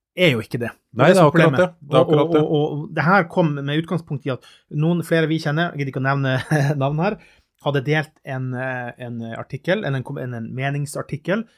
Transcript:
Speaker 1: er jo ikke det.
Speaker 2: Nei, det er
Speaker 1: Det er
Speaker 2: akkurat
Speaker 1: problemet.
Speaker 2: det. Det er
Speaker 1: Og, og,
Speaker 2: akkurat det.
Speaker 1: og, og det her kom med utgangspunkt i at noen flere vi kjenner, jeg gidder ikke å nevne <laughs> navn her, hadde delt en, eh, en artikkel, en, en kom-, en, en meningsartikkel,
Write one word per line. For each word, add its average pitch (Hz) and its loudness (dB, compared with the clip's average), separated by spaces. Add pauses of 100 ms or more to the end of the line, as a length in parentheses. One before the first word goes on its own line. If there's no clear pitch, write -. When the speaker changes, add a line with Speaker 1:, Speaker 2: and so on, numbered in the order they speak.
(160)
Speaker 1:
er 175 4
jo 120 0
ikke 117 -6
det. 117 -6 (220)
Speaker 2:
Nei, 123 4
det 175 8
er - 4
Speaker 1:
Det 190 6
er 156 8
Speaker 2:
akkurat - -
Speaker 1:
problemet. 165 4
Speaker 2:
det. 180 2 (160)
Det - 0
er - 6
Speaker 1:
Og, 170 4
og, 170 2
Speaker 2:
akkurat 151 4
det. 151 4
Speaker 1:
og, 151 0
og 147 -8
det 151 -2
her 185 4
kom 170 0
med 143 -4
utgangspunkt 165 -6
i 139 -2
at 123 -8 (280)
noen 160 0
flere 165 2
vi 160 0
kjenner, 160 -2
jeg 147 -8
gidder 139 -4
ikke 131 -4
å 135 2
nevne 139 0
<laughs> - -
navn 139 0
her, 202 0 (460)
hadde 139 -2
delt 147 -2 (140)
en, 131 -6
eh, 123 -6
en 120 -10 (160)
artikkel, 165 -4
en, 139 -2
en 131 -4
kom-, 143 -10
en, 127 -8
en 113 -10
meningsartikkel, 143 -6 (120)